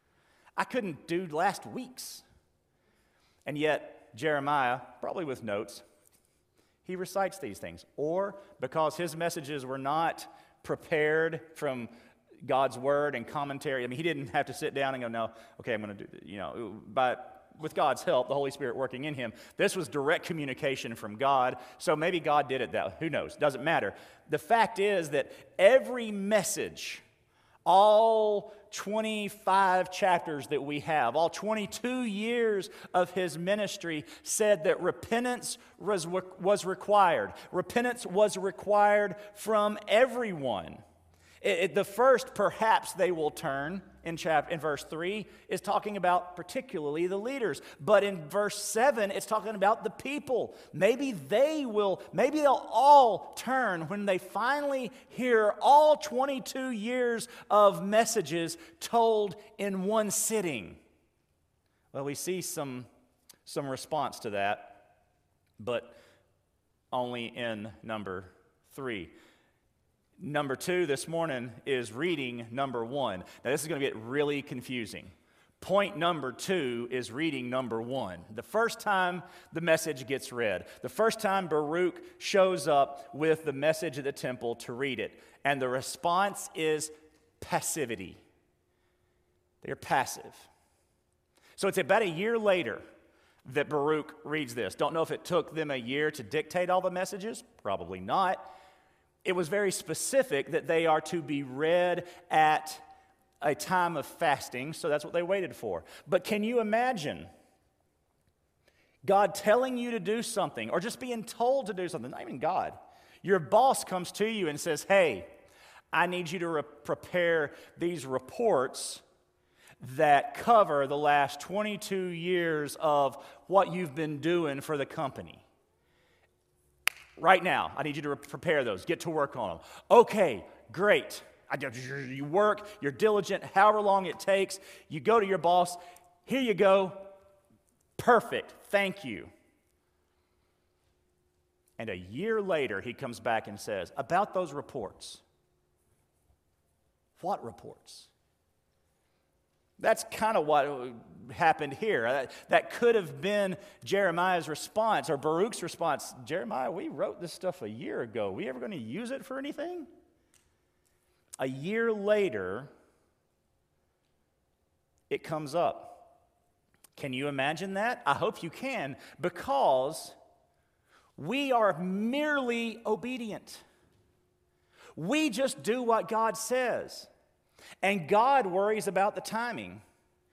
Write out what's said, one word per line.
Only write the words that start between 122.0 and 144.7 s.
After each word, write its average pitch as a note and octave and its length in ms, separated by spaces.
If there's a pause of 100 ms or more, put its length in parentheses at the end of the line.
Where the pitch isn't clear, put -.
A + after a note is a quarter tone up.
years E3 720
of C#3+ 380 (300)
what F3 260
you've E3+ 220
been D3+ 240
doing D3+ 420
for D#3 160
the C3+ 80
company. B2+ 540 (1800)
Right E3+ 260
now, B2 340
I C#3 60
need D3 140
you D#3+ 60
to D3 60
re-, C#3+ 60
prepare D3 480
those. G2 220
Get E3 160
to E3+ 80
work D3+ 260
on G#2+ 160
'em." D#2+ 80 (320)
"Okay, F#3+ 540 (260)
great." E3 500 (300)
I, C#3+ 60 (520)
you C#3 160
work, G3+ 400 (160)
you're C#3 100
diligent, G3 520 (100)
however G#3 260
long G3 280
it - 120
takes. G3 400 (300)
You D#3 100
go A3 200
to G3+ 60
your F#3+ 120
boss, F3 400 (480)
"Here C4 160
you A3+ 140
go. F#3+ 380 (1000)
Perfect. - 600 (140)
Thank G3 360
you." G#2 240 (2500)
And A2+ 140
a F#2+ 40
year C#3+ 460
later, C#3 400
he A#2+ 120
comes A#2+ 260
back A2+ 280
and G2+ 120
says, G2 360
"About F3+ 380
those F3+ 180
reports." B2 680 (2000)